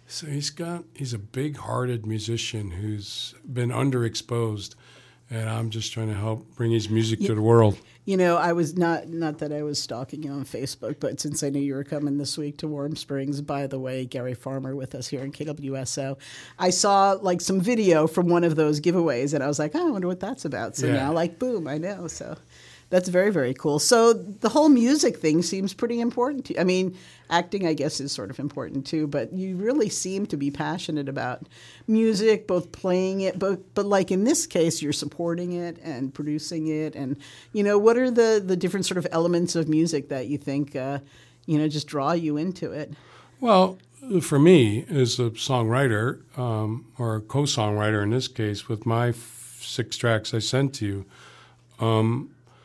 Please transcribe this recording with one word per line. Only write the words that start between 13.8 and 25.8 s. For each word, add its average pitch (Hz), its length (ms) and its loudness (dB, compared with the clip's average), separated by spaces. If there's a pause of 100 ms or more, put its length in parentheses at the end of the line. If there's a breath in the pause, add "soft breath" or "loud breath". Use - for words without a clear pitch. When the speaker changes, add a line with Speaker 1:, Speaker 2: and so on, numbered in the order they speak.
Speaker 2:
Gary 127 300 -8
Farmer 135 400 -8
with 131 180 -10
us 127 140 -10
here 131 160 -8
in 139 80 -8
K 147 140 -12
W 143 320 -8
S 131 200 -6
O, 135 200 -6 (420 loud breath)
I 185 100 2
saw, 196 440 4
like, 185 280 0
some 190 200 0
video 185 440 4
from 180 220 2
one 170 160 4
of 160 140 2
those 151 240 2
giveaways, 156 520 2
and 143 80 0
I 131 60 0
was 147 100 0
like, 151 160 -2
"Oh, 349 140 0
I 311 40 2
wonder 190 160 -2
what 180 120 -2
that's 220 260 -6
about." 113 300 -6
So 131 120 -2
Speaker 1:
Yeah. 120 100 2
Speaker 2:
now, 139 160 -2
like, 170 260 -2
boom, 226 280 -4
I 143 100 -6
know. 180 300 -6
So - 300 -12 (520 loud breath)
that's 180 200 2
very, 185 220 4
very 135 240 2
cool. 151 240 0
So 233 340 6
the 202 360 -4
whole 302 200 6
music 269 480 6
thing 160 240 2
seems 190 320 -4
pretty 240 260 -2